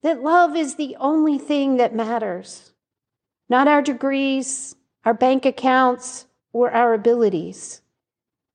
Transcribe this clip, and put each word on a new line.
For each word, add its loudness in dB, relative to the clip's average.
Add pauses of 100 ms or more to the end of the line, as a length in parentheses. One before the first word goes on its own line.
that -2
love 2
is -4
the -8
only 2
thing 0
that 2
matters, -6 (760)
not 4
our 4
degrees, -4 (300)
our 4
bank 2
accounts, 0 (280)
or 0
our 2
abilities. -2 (720)